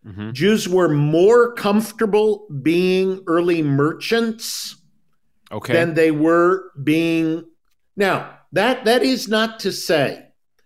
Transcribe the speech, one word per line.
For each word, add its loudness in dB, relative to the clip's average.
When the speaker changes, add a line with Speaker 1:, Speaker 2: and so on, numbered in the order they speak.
Speaker 1:
Mm-hmm. -12
Speaker 2:
Jews 0
were 2
more 4
comfortable 0
being 0
early 0
merchants -2
Speaker 1:
Okay. -6
Speaker 2:
than 0
they 4
were 2
being. 0
Now, -2
that, 0
that 2
is -2
not -2
to -4
say, -2